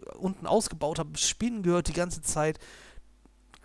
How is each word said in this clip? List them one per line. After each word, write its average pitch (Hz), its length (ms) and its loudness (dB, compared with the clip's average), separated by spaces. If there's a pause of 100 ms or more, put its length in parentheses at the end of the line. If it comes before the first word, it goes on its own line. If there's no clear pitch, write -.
(180)
unten 190 300 -2
ausgebaut 165 520 2
hab, 151 180 -6
Spinnen 220 460 0
gehört 175 240 4
die - 60 0
ganze 170 280 0
Zeit. 156 380 0 (1040)